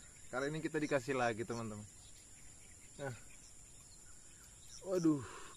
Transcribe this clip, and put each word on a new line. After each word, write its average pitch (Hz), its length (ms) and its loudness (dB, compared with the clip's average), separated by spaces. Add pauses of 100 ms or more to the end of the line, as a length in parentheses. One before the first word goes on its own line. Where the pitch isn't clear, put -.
(280)
Kali 139 240 2
ini 160 80 0
kita 160 160 0
dikasih 139 400 4
lagi, 117 320 4
teman-teman. 113 320 -2 (1200)
Nah. 135 160 -2 (1700)
Waduh, 165 400 8 (320)